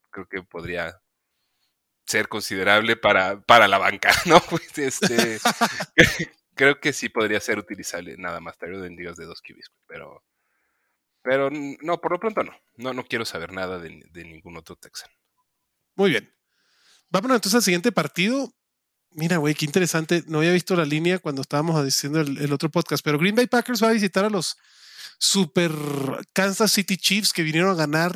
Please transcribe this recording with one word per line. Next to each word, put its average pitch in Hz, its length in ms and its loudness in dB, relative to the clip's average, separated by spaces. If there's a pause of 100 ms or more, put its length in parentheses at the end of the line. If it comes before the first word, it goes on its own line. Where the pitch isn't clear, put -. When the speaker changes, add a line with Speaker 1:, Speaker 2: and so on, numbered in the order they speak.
Speaker 1:
creo 98 180 -16
que 95 140 -10
podría 85 580 -10 (1080)
ser 107 220 0
considerable 104 680 2
para, 101 460 2
para 113 260 8
la 98 100 4
banca, 98 340 0
<laughs> - 140 2
¿no? 170 140 8 (100)
Pues, - 280 -8
este, 180 640 -2 (560)
<laughs> - 380 4 (220)
creo 143 240 2
que 147 140 -2
sí 120 160 -6
podría 107 320 0
ser 107 180 -4
utilizable 92 580 -12
nada 87 220 -10
más 82 180 -16
Tyrod 92 280 -12
en 87 100 -14
ligas 87 220 -14
de 82 80 -18
dos 85 160 -18
Q - 140 -20
Bs, - 160 -20 (140)
pero, - 380 -20 (1000)
pero 135 280 0
n-, 143 320 -10
no, 165 200 -4
por - 120 -4
lo 175 60 -4
pronto 214 240 -4
no. - 100 -14 (240)
No, 127 160 -8
no 127 120 -8
quiero 113 200 -6
saber 117 260 -10
nada 92 260 -8
de, 80 240 -16 (100)
de 82 120 -18
ningún 82 340 -20
otro 82 180 -20
Texan. - 360 -20 (840)
Speaker 2:
Muy 190 160 2
bien. 110 220 -4 (760)
Vámonos 226 260 2
entonces 202 220 0
al 240 60 4
siguiente 180 280 2
partido. 196 600 -2 (580)
Mira, 165 260 -2
güey, 151 160 2
qué 156 120 -4
interesante. 165 640 0
No 160 100 -2
había 165 160 4
visto 180 240 0
la 165 80 2
línea 165 340 0
cuando 139 220 -6
estábamos 156 340 -2
haciendo 143 460 0
el, 139 160 -2
el 143 160 -2
otro 151 160 -2
podcast, 156 340 -2
pero 147 160 0
Green 196 160 2
Bay 247 120 4
Packers 233 360 0
va 220 60 6
a 226 40 4
visitar 196 300 2
a 220 60 0
los 196 260 -4 (640)
super 175 540 0 (600)
Kansas 196 400 0
City 196 240 -2
Chiefs 196 380 0
que 175 100 -2
vinieron 160 280 2
a 185 40 0
ganar 160 400 0